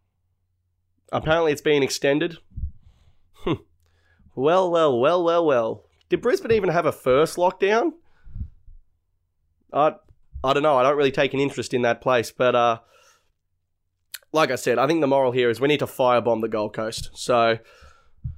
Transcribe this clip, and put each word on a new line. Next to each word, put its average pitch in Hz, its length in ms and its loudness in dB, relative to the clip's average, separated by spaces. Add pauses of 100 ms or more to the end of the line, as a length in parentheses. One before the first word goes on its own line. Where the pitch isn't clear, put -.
(1120)
Apparently 160 400 0
it's 156 80 -4
been 147 220 2
extended. 151 560 -2 (1080)
Hmm. - 180 -4 (720)
Well, 175 360 0
well, 160 280 2
well, 170 240 2
well, 170 220 2
well. 117 400 0 (260)
Did 170 100 -2
Brisbane 240 320 -2
even 196 160 0
have 165 180 0
a 131 60 0
first 139 440 0
lockdown? 196 560 0 (1800)
Uh, 147 200 0 (500)
I 135 100 0
don't 143 100 0
know. 147 140 2
I 123 60 4
don't 143 140 2
really 139 140 2
take 139 240 -2
an 135 60 -2
interest 135 320 -4
in 123 100 0
that 117 180 0
place. 127 300 0
But, 123 240 0
uh, 117 260 2 (1500)
like 151 180 0
I 123 60 -2
said, 120 220 0
I 127 80 2
think 160 140 0
the 143 60 0
moral 135 260 2
here 123 160 2
is 113 120 -2
we 139 80 0
need 147 100 2
to 135 80 -2
firebomb 117 560 0
the 113 60 -4
Gold 110 260 -6
Coast. 113 400 -8
So, 117 440 0 (800)